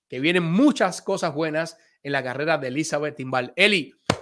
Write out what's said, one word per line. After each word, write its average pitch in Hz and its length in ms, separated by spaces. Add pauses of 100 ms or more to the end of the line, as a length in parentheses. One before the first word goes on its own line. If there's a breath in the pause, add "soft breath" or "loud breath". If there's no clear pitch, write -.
que 131 120
vienen 175 220
muchas 190 580
cosas 180 340
buenas 160 440 (240 soft breath)
en 143 100
la 135 100
carrera 147 360
de 135 100
Elizabeth 147 480
Timbal. 127 400
Eli, 185 380 (280)